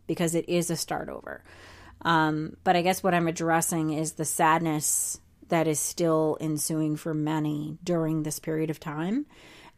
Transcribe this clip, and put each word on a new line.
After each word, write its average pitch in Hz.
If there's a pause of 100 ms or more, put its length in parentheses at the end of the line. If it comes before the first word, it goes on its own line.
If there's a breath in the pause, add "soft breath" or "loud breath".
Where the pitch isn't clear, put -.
because 165
it 165
is 175
a 160
start -
over. - (600 loud breath)
Um, 156
but 185
I 175
guess 185
what 180
I'm 170
addressing 165
is 151
the 160
sadness 160 (300)
that 160
is 151
still 156
ensuing 156
for 160
many 151
during 160
this 156
period 156
of -
time. 170 (500 loud breath)